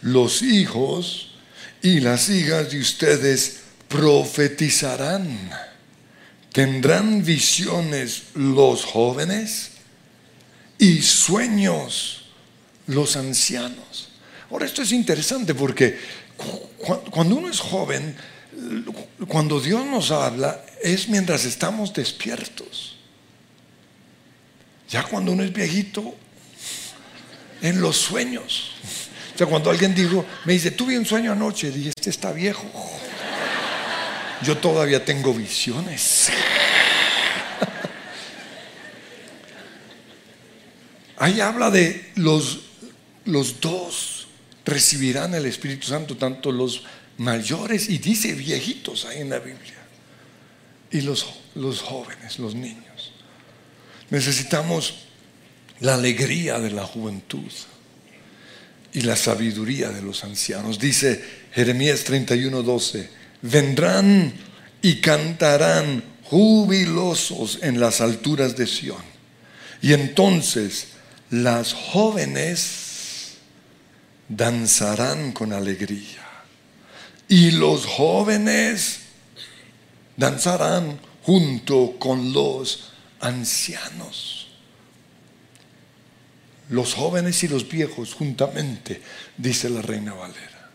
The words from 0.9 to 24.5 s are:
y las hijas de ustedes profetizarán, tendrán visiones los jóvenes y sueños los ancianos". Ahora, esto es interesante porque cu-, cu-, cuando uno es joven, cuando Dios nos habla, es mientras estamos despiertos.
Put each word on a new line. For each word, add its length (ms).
y 180
las 300
hijas 400
de 100
ustedes 800
profetizarán, 1600
tendrán 720
visiones 1000
los 520
jóvenes 840
y 240
sueños 1200
los 300
ancianos". 920
Ahora, 140
esto 160
es 120
interesante 600
porque 440
cu-, 420
cu-, 320
cuando 240
uno 160
es 100
joven, 560
cuando 320
Dios 240
nos 260
habla, 540
es 260
mientras 360
estamos 480
despiertos. 1040